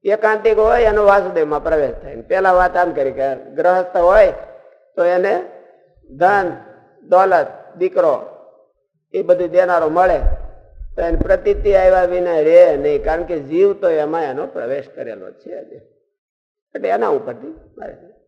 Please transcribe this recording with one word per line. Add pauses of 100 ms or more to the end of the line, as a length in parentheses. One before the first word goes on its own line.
એકાંતિક
હોય
એનો
વાસુદેવમાં
પ્રવેશ
થાય.
ને
પેલા
વાત
આમ
કરી
કે (180)
ગ્રહસ્થ
હોય (640)
તો
એને (680)
ધન, (460)
દોલત, (320)
દીકરો (880)
એ
બધું
દેનારો
મળે, (800)
તો
એને
પ્રતીતિ
આવ્યા
વિના
રહે
નહીં,
કારણ
કે
જીવ
તો
એમાં
એનો
પ્રવેશ
કરેલો
છે. (1200)
એટલે
એના
ઉપરથી (320)
મારે (320)